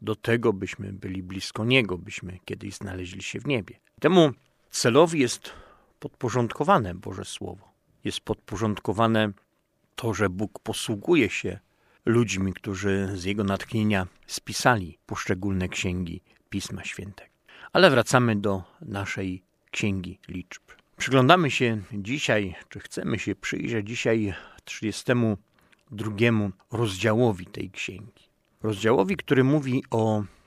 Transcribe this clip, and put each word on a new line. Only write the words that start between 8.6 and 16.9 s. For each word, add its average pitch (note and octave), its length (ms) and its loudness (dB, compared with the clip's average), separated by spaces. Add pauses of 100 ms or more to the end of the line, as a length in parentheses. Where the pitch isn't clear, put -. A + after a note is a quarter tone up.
to, A2+ 180 -4
że G2 140 2
Bóg F#2+ 300 -4
posługuje A2 720 0
się F#2+ 280 -6 (460)
ludźmi, G2 480 2
którzy G2 600 -2
z F2+ 100 -8
Jego G2+ 200 -2
natchnienia G2 600 0 (200)
spisali G2+ 800 -2
poszczególne F#2+ 640 -2
księgi F2+ 540 -4 (280)
Pisma F#2+ 340 -8
Świętego. - 460 -14 (420)